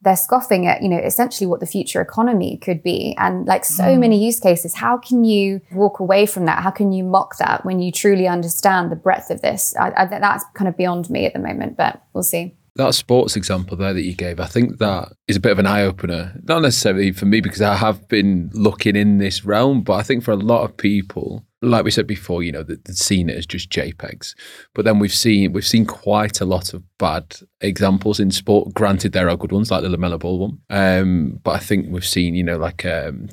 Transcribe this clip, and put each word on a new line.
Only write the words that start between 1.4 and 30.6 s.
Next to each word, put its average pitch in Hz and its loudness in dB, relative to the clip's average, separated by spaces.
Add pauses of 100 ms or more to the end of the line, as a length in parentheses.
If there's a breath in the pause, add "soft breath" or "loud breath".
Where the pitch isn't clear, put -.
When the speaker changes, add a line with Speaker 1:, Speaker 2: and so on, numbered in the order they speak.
Speaker 1:
what 175 -2
the 180 -8
future - -4
economy 226 0
could 170 -4
be. - -2
And, 180 0
like, - 2
so - -2
Speaker 2:
Mm. 269 6
Speaker 1:
many 220 4
use 233 0
cases, 170 2
how 233 0
can 240 2
you 196 2 (100)
walk 196 2
away 190 4
from 196 -2
that? 165 0
How 190 0
can 196 0
you 185 -2
mock 185 0
that - 0
when 185 0
you 180 -2
truly 190 4
understand 175 0
the 170 -6
breadth - 0
of - -6
this? - -2
I, - 0
I, 190 2
that's 202 -2 (120)
kind 190 0
of 175 -2
beyond 180 -2
me - 0
at - -4
the - -8
moment, - -8
but - 0 (120)
we'll 180 -6
see. 175 -4 (220)
Speaker 3:
That 131 2
sports - 2
example 92 -4
there 98 -2
that 92 -2
you 90 -4
gave, 87 -6
I 87 -6
think - 0
that 98 -2 (180)
is 101 0
a 98 -2
bit 110 4
of 95 2
an 98 4
eye-opener. 95 -2 (120)
Not 165 2
necessarily 101 2
for 95 -2
me, 104 6
because 85 -2
I 104 2
have 107 0
been 98 2
looking 104 2
in 104 4
this 98 -2
realm, 117 2
but 98 0
I 104 -2
think 117 -2
for - 0
a 104 2
lot 110 2
of - -8
people, 101 -2 (160)
like 113 2
we 113 0
said 107 0
before, 92 -6
you 85 -4
know, 76 -8
they've 71 -14
seen 90 0
it 57 -6
as - -10
just - -10
J 73 -4
pegs. - -14 (380 loud breath)
But - 0
then 110 4
we've 101 2
seen, 98 4
we've 95 -4
seen 113 4
quite 104 -2
a 98 -2
lot 92 -2
of 92 -14 (160)
bad 80 -4 (240)
examples 98 0
in 95 0
sport. - 0
Granted, 98 0
there 90 2
are 87 2
good - -6
ones, 104 0
like 92 0
the 92 -2
LaMelo 85 -2
Ball 87 -4
one. 98 -6 (120)